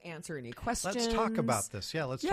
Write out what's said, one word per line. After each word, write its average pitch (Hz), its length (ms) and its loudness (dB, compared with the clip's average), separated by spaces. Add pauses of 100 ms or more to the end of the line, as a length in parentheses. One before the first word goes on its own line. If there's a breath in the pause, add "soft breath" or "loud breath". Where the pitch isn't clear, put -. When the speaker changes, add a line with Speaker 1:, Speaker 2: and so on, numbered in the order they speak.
Speaker 1:
answer 165 340 -8
any 117 140 -8
questions. 226 420 -2
Speaker 2:
Let's 233 180 2
talk 220 260 2
about 117 340 2
this. 98 200 -6
Yeah, 156 120 0
let's 131 180 -2
Speaker 1:
Yeah. 339 100 2